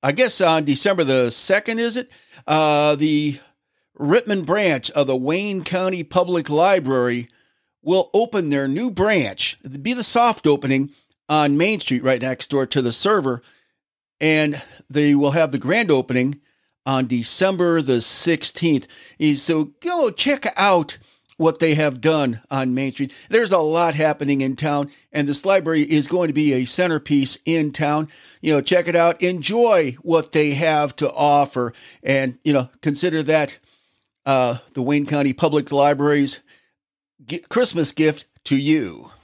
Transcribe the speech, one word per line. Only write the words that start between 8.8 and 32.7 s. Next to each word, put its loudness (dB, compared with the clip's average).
branch. -2
It'll -16
be -4
the -6
soft 2
opening 2
on 2
Main 0
Street -4
right 2
next -6
door 0
to -2
The 0
Server. -2
And 0
they 4
will 2
have 2
the -2
grand 0
opening 0
on 0
December 0
the 2
sixteenth. -2
So 0
go -2
check -2
out 2
what 0
they 2
have -2
done 0
on -2
Main -4
Street. -8
There's 2
a 4
lot 0
happening 0
in -2
town, -2
and -2
this -4
library 2
is 0
going 0
to -4
be 2
a 0
centerpiece -2
in -2
town. -2
You 0
know, 2
check 2
it -4
out. 4
Enjoy 2
what 0
they 2
have 0
to -2
offer, 2
and, -2
you 0
know, 0